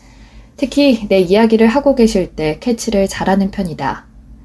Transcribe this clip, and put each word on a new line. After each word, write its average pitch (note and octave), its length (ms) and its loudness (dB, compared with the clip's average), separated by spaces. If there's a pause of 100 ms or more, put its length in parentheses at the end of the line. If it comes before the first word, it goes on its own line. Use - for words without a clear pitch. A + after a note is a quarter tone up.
(580)
특히 C4+ 500 0
내 F#3+ 140 2
이야기를 A3 440 2
하고 C#4 300 2
계실 A3 400 0
때 D#3 240 -4
캐치를 G#3+ 480 -2
잘하는 G3 420 0
편이다. D#3 560 -8 (400)